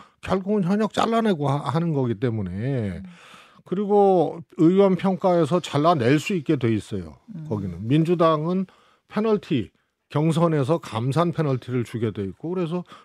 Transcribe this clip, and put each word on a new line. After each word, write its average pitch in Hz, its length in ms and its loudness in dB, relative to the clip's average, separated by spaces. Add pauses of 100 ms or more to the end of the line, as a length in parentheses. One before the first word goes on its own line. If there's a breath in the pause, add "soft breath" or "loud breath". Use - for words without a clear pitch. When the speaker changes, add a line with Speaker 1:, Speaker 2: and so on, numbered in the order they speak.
(200 loud breath)
Speaker 1:
결국은 190 440 -2
현역 208 280 -2
잘라내고 214 560 0
하-, 139 100 0
하는 151 340 -2
거기 127 260 0
때문에. 110 320 -2 (480)
Speaker 2:
음. 95 40 -12 (640 loud breath)
Speaker 1:
그리고 190 760 2 (160)
의원 185 400 6
평가에서 175 640 2
잘라낼 147 580 2
수 - 160 -4
있게 160 220 0
돼 113 180 0
있어요. 90 440 -8 (180)
Speaker 2:
음. 156 120 -14
Speaker 1:
거기는. 98 380 -6
민주당은 165 800 2 (400 soft breath)
페널티, 208 640 -2 (380)
경선에서 156 720 2
감산 135 520 -2
페널티를 127 540 -2
주게 113 260 -4
돼 101 140 -6
있고, 98 260 -10
그래서 180 320 -4 (220 loud breath)